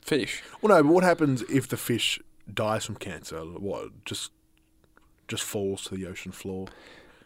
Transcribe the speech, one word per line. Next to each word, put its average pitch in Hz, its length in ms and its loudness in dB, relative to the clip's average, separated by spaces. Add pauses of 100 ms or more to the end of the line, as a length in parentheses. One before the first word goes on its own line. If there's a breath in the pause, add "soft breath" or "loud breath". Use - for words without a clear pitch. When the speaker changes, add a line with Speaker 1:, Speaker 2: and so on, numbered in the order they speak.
Speaker 1:
fish. - 400 -2 (180 loud breath)
Speaker 2:
Well, 214 160 8
no, 156 100 10
but 156 60 8
what 175 120 8
happens 151 380 4
if - 260 0
the 123 100 -4
fish - 420 -2 (320)
dies 110 320 -2
from 104 120 -8
cancer? 82 440 -10
What, 85 640 -8
just, - 260 -8 (960)
just - 160 -6
falls 98 420 -4
to - 100 -10
the 95 120 -6
ocean 92 260 -12
floor? 95 340 -8 (600 soft breath)